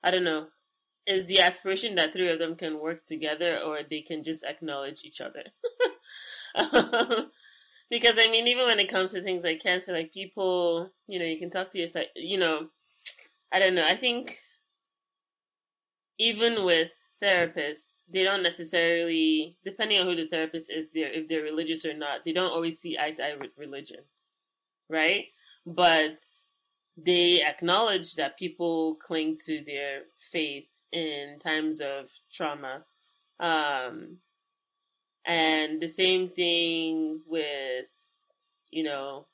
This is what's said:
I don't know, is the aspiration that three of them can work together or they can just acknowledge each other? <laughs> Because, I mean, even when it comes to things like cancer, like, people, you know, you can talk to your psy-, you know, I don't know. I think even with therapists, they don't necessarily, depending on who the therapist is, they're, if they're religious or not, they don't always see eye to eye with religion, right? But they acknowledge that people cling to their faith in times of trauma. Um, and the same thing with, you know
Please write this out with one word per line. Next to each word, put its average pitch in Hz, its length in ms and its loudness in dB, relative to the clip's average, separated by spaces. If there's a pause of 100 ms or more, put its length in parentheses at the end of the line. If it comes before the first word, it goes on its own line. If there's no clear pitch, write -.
I 180 80 4
don't 185 120 2
know, 156 240 0 (580)
is 190 220 0
the 185 120 4
aspiration 190 560 2
that 156 180 2
three 185 180 0
of 160 80 -2
them 165 160 -4
can 156 240 -6
work 165 260 -6
together 156 540 -2
or 151 280 -4
they 151 140 -6
can 156 220 -10
just 160 220 -8
acknowledge 143 580 -8
each - 180 -14
other? - 220 -12 (1120)
<laughs> 240 720 2 (640)
Because, 233 280 4
I 226 140 8
mean, 233 160 4
even 247 180 4
when 226 140 4
it 196 100 2
comes 190 220 0
to 190 100 -6
things 180 220 -4
like 160 180 -2
cancer, 180 320 -2
like, 160 200 -4
people, 185 760 0 (160)
you 190 140 -6
know, 170 60 -2
you 160 120 -4
can 175 140 -8
talk 190 200 -4
to 196 60 -8
your 170 100 -2
psy-, 170 280 -4
you 185 240 -4
know, 160 300 0 (840)
I 190 80 2
don't 185 160 6
know. 165 100 4
I 175 100 4
think 240 440 -4 (1800)
even 226 480 2
with 170 240 6 (320)
therapists, 165 880 0
they 185 140 2
don't 196 180 2
necessarily, 170 1200 2
depending 202 360 0
on 185 80 2
who 180 80 2
the 160 120 -4
therapist 160 440 -4
is, 160 200 -6
they're, 156 200 -2
if 156 160 -6
they're 160 160 0
religious 156 420 -4
or 151 80 -4
not, 147 320 -6
they 165 80 -2
don't 180 180 0
always 165 280 -4
see 165 180 -8
eye 151 140 -2
to 156 120 -8
eye 147 160 -4
with 139 200 -12
religion, 139 400 -14 (920)
right? 160 360 0 (380)
But 165 540 4 (800)
they 175 460 6
acknowledge 180 720 2
that 143 240 -4
people 160 560 -2
cling 156 500 -4
to 151 180 -6
their 143 380 -8 (300)
faith 143 340 -4 (260)
in 147 520 -6
times 156 360 -2
of 139 300 -6 (220)
trauma. 147 540 -6 (540)
Um, 151 800 -2 (1080)
and 156 560 2
the 165 60 -4
same 185 440 2
thing 165 920 0
with, 143 600 -4 (840)
you 160 120 -4
know 139 500 -6